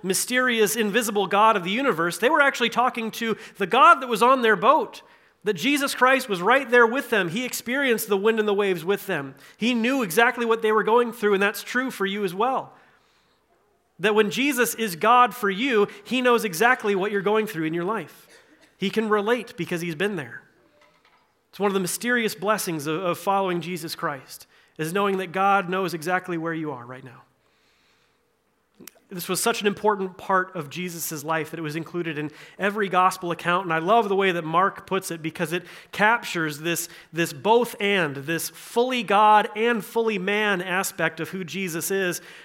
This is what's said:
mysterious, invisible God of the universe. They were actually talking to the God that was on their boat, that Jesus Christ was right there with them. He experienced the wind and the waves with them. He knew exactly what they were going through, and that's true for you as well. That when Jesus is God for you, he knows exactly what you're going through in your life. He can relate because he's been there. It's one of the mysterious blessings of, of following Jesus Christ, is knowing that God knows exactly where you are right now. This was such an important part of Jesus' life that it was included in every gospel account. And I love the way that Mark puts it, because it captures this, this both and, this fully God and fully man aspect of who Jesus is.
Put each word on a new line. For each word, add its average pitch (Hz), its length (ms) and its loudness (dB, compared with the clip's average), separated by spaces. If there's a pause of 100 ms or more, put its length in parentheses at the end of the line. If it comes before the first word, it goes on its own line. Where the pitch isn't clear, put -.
mysterious, 226 720 0
invisible 208 540 0
God 214 260 4
of 196 80 -2
the 175 80 -6
universe. 190 480 -2
They 233 100 2
were 311 120 4
actually 262 300 2
talking 233 420 -2
to 226 240 -4 (220)
the 196 100 -2
God 285 320 8
that 254 80 -6
was 220 160 2
on 262 180 6
their 220 140 4
boat, 233 460 2 (420)
that 202 100 0
Jesus 277 400 0
Christ 254 340 4
was 180 140 -4
right 247 260 4
there 240 200 8
with 262 220 -4
them. 196 180 0
He 214 160 -4
experienced 240 640 -2
the 202 80 2
wind 220 240 2
and 214 80 0
the 208 40 2
waves 190 320 0
with 190 220 -2
them. 143 300 -6 (200)
He 233 160 0
knew 247 300 0
exactly 233 420 2
what 226 180 0
they 220 100 2
were 220 100 4
going 233 300 2
through, 208 220 0
and 190 80 2
that's 208 200 0
true 254 300 -4
for 196 140 -4
you 202 180 -4
as 175 100 -4
well. 214 380 -2 (1300)
That 208 160 2
when 214 140 4
Jesus 240 440 0
is 214 220 -4
God 233 360 4
for 196 180 -2
you, 208 360 2 (160)
he 254 200 -2
knows 240 220 4
exactly 214 520 0
what 196 160 -2
you're 202 80 -2
going 208 260 0
through 160 200 -6
in 160 80 -4
your 170 100 -4
life. 185 420 -8 (520)
He 190 120 -4
can 220 180 -2
relate 208 480 0
because 170 240 -4
he's 170 140 -6
been 196 220 -4
there. 120 260 -12 (1080)
It's - 80 -16
one 202 100 0
of 196 60 0
the 196 60 0
mysterious 220 560 -2
blessings 180 500 -4
of, 160 160 -4
of 175 160 -2
following 196 420 -2
Jesus 165 360 -10
Christ, 143 500 -10 (320)
is 160 140 -6
knowing 196 260 0
that 185 140 -8
God 196 360 2
knows 185 260 -2
exactly 180 440 -4
where 160 160 -4
you 156 160 -6
are 120 160 -12
right 127 180 -16
now. 127 180 -20 (1900)
This 180 180 -10
was 180 140 -4
such 233 180 -2
an 202 60 -4
important 202 500 -2
part 185 380 -2
of 147 160 -8
Jesus' 165 540 -8
life 160 260 -4
that 165 80 -10
it 165 40 -8
was 151 120 -6
included 165 440 -6
in 151 120 -6 (260)
every 202 320 -2
gospel 180 440 0
account. 175 320 -2
And 170 80 -2
I 160 80 0
love 208 280 4
the 196 60 0
way 190 160 4
that 170 140 -2
Mark 180 420 0
puts 190 240 -4
it, 170 100 -8
because 160 320 -6
it 175 120 -4 (260)
captures 180 720 0
this, 165 280 -4 (240)
this 165 200 -2
both 220 480 2
and, 196 340 0
this 147 360 -6
fully 247 520 -2
God 214 540 6
and 226 280 0
fully 226 360 -2
man 202 420 0
aspect 180 560 -4
of 160 120 -8
who 190 120 -8
Jesus 165 480 -6
is. 190 300 -2 (240)